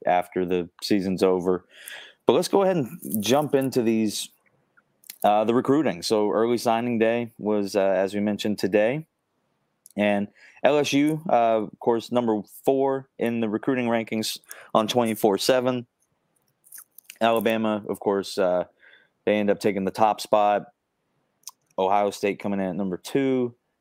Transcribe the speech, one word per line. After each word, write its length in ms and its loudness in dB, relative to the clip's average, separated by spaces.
after 360 0
the 260 -2
season's 400 0
over. 440 0
But 60 6
let's 140 2
go 140 2
ahead 160 2
and 220 -6
jump 360 0
into 260 0
these, 480 -2
uh, 200 4
the 120 2
recruiting. 480 0
So 280 2
early 260 0
signing 420 -2
day 400 0
was, 360 -2
uh, 60 4
as 320 0
we 60 -2
mentioned, 400 -2
today. 480 0
And 300 0
L 140 4
S 160 0
U, 340 0
uh, 360 2
of 160 -12
course, 320 -2
number 300 0
four 540 0
in 240 -2
the 80 -2
recruiting 380 -2
rankings 500 -2
on 140 2
twenty-four 520 0
seven. 480 0
Alabama, 680 0
of 100 -6
course, 380 -2
uh, 280 0
they 120 2
end 120 0
up 100 0
taking 240 0
the 80 -2
top 300 0
spot. 460 2
Ohio 340 2
State 280 -4
coming 200 -4
in 80 -2
at 80 -4
number 220 -4
two. 580 -2